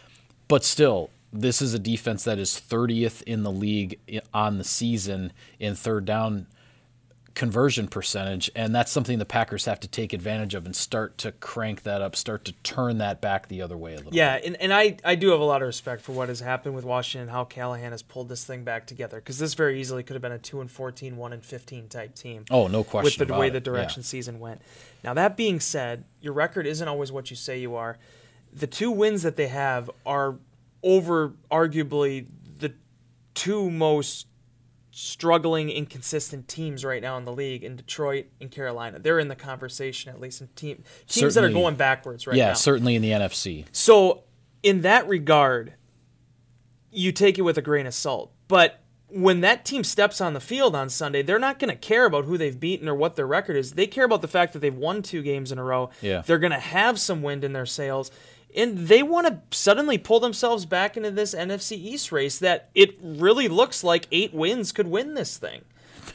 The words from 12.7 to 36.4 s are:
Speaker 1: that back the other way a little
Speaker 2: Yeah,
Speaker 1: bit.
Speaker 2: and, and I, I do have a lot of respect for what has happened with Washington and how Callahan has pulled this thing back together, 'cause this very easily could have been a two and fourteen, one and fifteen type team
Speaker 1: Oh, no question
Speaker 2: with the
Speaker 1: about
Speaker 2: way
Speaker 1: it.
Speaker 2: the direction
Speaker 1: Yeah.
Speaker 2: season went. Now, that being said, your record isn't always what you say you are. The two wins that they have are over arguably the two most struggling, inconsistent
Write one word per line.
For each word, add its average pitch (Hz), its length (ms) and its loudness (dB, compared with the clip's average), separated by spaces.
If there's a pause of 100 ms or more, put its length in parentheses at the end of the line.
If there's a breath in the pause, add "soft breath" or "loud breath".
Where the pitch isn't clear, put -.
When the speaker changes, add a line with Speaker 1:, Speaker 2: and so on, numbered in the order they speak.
Speaker 1:
that 101 220 -2
back 98 260 -2
the 92 160 -10
other 87 140 -10
way 82 180 -12
a 78 40 -14
little 73 140 -16
Speaker 2:
Yeah, 156 260 4
Speaker 1:
bit. - 80 -10
Speaker 2:
and, 175 100 -8
and 190 180 0
I, 208 300 4
I 175 100 2
do 180 160 2
have 165 80 6
a 147 60 0
lot 143 180 2
of 131 40 -2
respect 120 360 -8
for - 80 -14
what 127 200 -4
has 120 100 -8
happened 127 340 -6
with 127 100 -10
Washington 123 440 -4
and - 20 -14
how 123 140 -4
Callahan 123 480 -8
has 113 100 -12
pulled 127 260 -12
this 120 160 -10
thing 123 200 -12
back 117 240 -8
together, 113 320 -12
'cause 131 180 -12
this 156 160 -4
very 139 260 0
easily 127 220 -8
could 131 120 -12
have 131 80 -10
been 123 100 -6
a 117 60 -10
two 135 220 -12
and 127 80 -12
fourteen, 127 480 -12
one 120 160 -12
and 117 120 -16
fifteen 120 440 -16
type 117 280 -14
team 113 340 -14
Speaker 1:
Oh, 123 160 6
no 104 160 2
question 101 220 -2
Speaker 2:
with 147 140 2
the 147 80 2
Speaker 1:
about 131 120 -2
Speaker 2:
way 135 100 4
Speaker 1:
it. 131 40 -4
Speaker 2:
the 131 80 -4
direction 123 420 -4
Speaker 1:
Yeah. 120 40 -10
Speaker 2:
season 120 340 -10
went. 113 200 -14 (440 loud breath)
Now, 123 100 -4
that 190 220 2
being 202 240 0
said, 123 420 -6 (180)
your 147 120 -10
record 160 340 -2
isn't 156 220 -6
always 143 240 -6
what 135 180 -10
you 123 60 -14
say 127 240 -8
you 120 160 -6
are. 117 220 -8 (540 soft breath)
The 143 140 -8
two 226 240 -2
wins 208 320 2
that 165 140 -2
they 147 100 0
have 127 420 -4 (160)
are 139 340 -2 (440)
over 170 520 4 (180)
arguably 147 720 0 (320)
the 143 140 -6 (600)
two 196 360 -2
most 156 540 0 (640)
struggling, 165 800 0
inconsistent 143 800 -8